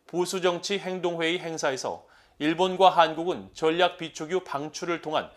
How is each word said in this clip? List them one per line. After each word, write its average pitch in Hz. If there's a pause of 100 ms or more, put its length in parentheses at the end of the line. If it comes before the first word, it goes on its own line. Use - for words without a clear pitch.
보수정치 175
행동회의 175
행사에서 151 (340)
일본과 180
한국은 160
전략 170
비축유 165
방출을 156
통한 151